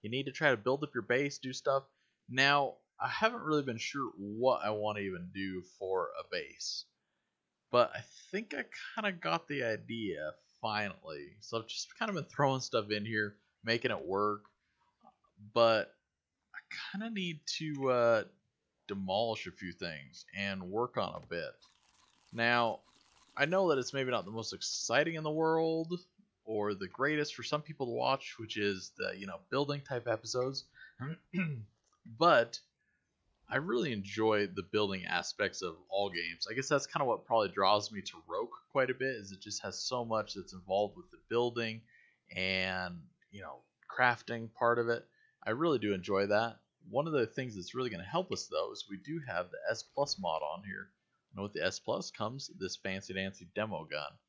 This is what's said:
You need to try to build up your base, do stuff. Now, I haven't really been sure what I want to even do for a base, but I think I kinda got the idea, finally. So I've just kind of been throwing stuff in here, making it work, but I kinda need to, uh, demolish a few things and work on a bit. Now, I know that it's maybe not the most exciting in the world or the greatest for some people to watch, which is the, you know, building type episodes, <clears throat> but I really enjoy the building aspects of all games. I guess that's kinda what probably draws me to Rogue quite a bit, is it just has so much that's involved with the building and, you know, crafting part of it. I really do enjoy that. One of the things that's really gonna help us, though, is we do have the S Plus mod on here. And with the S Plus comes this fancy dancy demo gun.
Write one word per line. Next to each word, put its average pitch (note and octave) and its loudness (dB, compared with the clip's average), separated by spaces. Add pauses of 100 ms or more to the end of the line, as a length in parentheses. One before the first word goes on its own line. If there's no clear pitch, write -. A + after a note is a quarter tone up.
You A2 -8
need C3 -2
to C3+ -4
try D#3 4
to B2+ 6
build B2+ 2
up - -6
your A#2 0
base, C3+ 2
do C3 -8
stuff. C3+ 0 (480)
Now, C#3 4 (220)
I - -2
haven't A3 0
really D3+ 2
been B2 -2
sure C3 -4
what A2 2
I G#2 2
want G#2+ 0
to G2+ -4
even F2+ -6
do F#2+ -4 (180)
for F#2+ 2 (100)
a D#2+ -8
base, - -6 (840)
but B2 6
I G#2+ -6 (300)
think G#3+ -6
I A#3 -6 (300)
kinda G#3 -2
got E3 -2
the C#3+ -4
idea, G#2+ -2 (300)
finally. F#2 -4
So - -4
I've G#2+ -4
just - -8
kind A3+ -2
of G3+ -2
been D#3+ -2 (100)
throwing C3+ 2
stuff G#2 -2
in G#2 0
here, G#2+ -2 (260)
making A#2 2
it D#2+ -2
work, G#2 0 (1080)
but A2+ 6 (600)
I - -12 (320)
kinda A3 -6
need F3 -4 (120)
to, C#3+ 0
uh, A#2 6 (640)
demolish G2+ 0
a F2 -10
few F2+ -10
things D2+ -10 (100)
and F#2+ -4
work A#2 0
on F#2+ -2
a F2 -10
bit. E2 -6 (800)
Now, A#2 2 (520)
I C#3 4
know F3+ 4
that D3+ 6
it's B2 0
maybe C3 -2
not A2+ 0
the G2 -10
most A2 -6
exciting D#3 0
in D#3 -6
the D3+ 0
world D#3+ 2 (440)
or G#2 0
the F#2 -8
greatest D3 0
for A#2+ -12
some D3+ 0
people D3 -6
to A#2 -4
watch, B2+ 0
which A2 -8
is G2+ 0
the, F#2 -2
you G2 -10
know, F2+ -8 (100)
building C#3+ 0
type B2 -6
episodes, B2 -2 (340)
<clears throat> C3+ -8
but C#3 6 (880)
I C3+ 0
really F3+ 0
enjoy G#2 2
the F#2 -6
building G2 0
aspects F2 -2
of E2+ -4 (120)
all G2 0
games. E2+ -6
I A2+ -4
guess B2+ -4
that's C#3 2
kinda D3+ 0
what A2+ 2
probably A2 4
draws G2+ 4
me G2+ -8
to - -12
Rogue G#2 -2 (220)
quite C3 2
a B2 0
bit, C3+ -2
is G2+ -10
it F#2+ -14
just - -10
has F#2+ -6
so B2 -2
much A2 -2
that's F#2+ -10
involved F#2+ 0
with F2+ -18
the - -20
building A#2 0 (520)
and, F#2 0 (300)
you G2+ -14
know, C#2+ -14 (260)
crafting A#2 0
part A#2+ 4
of A#2 2
it. A#2 0 (380)
I G#2+ -2
really C#3+ 4
do G#2 2
enjoy G2 2
that. A2 2 (320)
One C#3 0
of D#3+ -4
the B2+ 4
things B2+ -6
that's - -8
really B2 -2
gonna F2+ -8
help E3 -2
us, - -6
though, F2 0
is G#2 -10
we G2 -6
do B2+ -6
have F2+ -2
the - -8 (100)
S A2+ -2
Plus - -2
mod D#2+ 0
on E2 -6
here. G2 -10 (440)
And G2 -6
with G#2 -6
the D#2 -2
S F2+ 0
Plus - -4
comes A#2+ -6
this F#2+ -4
fancy F#2+ -6
dancy F#2+ -6
demo G2+ -2
gun. D2 -6 (100)